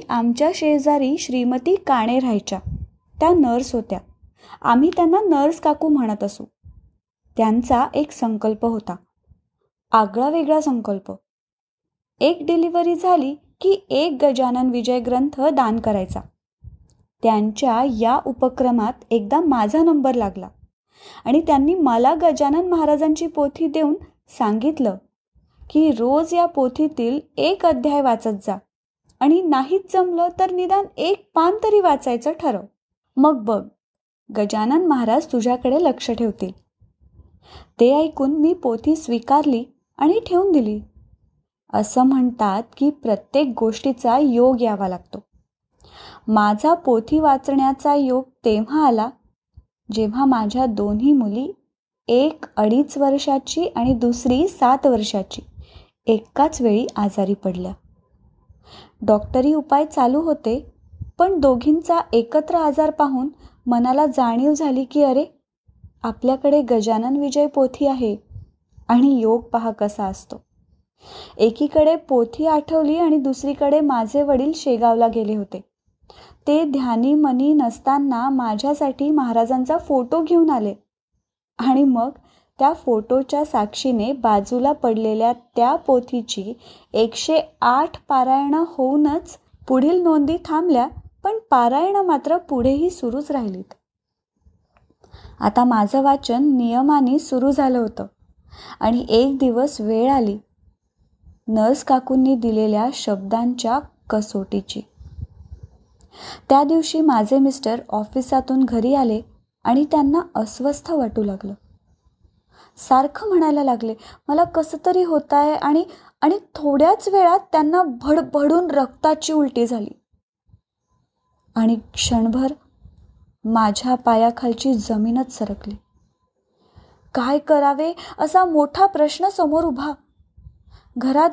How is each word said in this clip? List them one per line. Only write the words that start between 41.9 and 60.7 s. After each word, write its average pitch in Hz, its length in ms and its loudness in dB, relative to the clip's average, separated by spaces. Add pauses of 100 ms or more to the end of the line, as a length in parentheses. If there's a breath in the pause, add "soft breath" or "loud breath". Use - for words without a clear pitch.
म्हणतात 240 600 0 (140)
की 277 120 0
प्रत्येक 262 680 -2
गोष्टीचा 233 600 -2
योग 254 440 2
यावा 202 260 -2
लागतो. 185 360 -12 (1040 loud breath)
माझा 214 460 2
पोथी 269 460 0
वाचण्याचा 269 720 0
योग 262 300 0 (220)
तेव्हा 233 420 0
आला 233 220 0 (840)
जेव्हा 220 340 -2
माझ्या 247 400 0
दोन्ही 214 460 0
मुली, 254 400 0 (560)
एक 269 380 0 (120)
अडीच 233 400 0
वर्षाची 277 680 -2 (100)
आणि 247 180 0
दुसरी 240 540 0
सात 269 380 2
वर्षाची, 214 560 -2 (640 soft breath)
एकाच 269 560 0
वेळी 226 340 2
आजारी 202 380 -2
पडल्या. 185 400 -6 (1300 loud breath)
डॉक्टरी 220 520 0
उपाय 294 320 0
चालू 277 360 0
होते, 294 520 -4 (440)